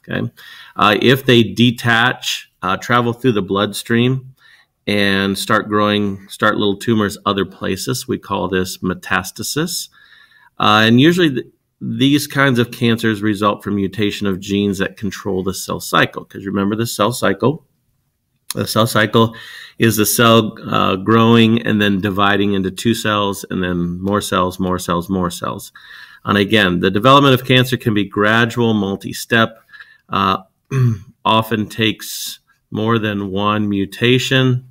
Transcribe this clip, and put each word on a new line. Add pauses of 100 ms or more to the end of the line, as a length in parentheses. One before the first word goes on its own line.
Okay, (460)
uh,
if
they
detach, (100)
uh,
travel
through
the
bloodstream, (520)
and
start
growing,
start
little
tumors
other
places,
we
call
this
metastasis. (720)
Uh,
and
usually
th-, (340)
these
kinds
of
cancers
result
from
mutation
of
genes
that
control
the
cell
cycle.
'Cause
remember
the
cell
cycle, (880)
the
cell
cycle (440)
is
the
cell, (120)
uh,
growing
and
then
dividing
into
two
cells
and
then
more
cells,
more
cells,
more
cells. (520)
And
again,
the
development
of
cancer
can
be
gradual,
multi-step, (520)
uh, (260)
<clears throat>
often
takes (280)
more
than
one
mutation